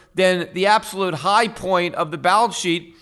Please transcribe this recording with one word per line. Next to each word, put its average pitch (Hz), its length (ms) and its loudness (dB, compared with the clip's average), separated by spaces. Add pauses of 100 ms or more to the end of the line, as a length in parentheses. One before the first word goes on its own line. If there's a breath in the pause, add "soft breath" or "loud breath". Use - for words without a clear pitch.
(160 loud breath)
than 180 380 2
the 185 120 0
absolute 196 480 0
high 202 320 2
point 180 480 -2
of 160 160 -4
the 160 80 -8
balance 190 380 2
sheet 170 460 -4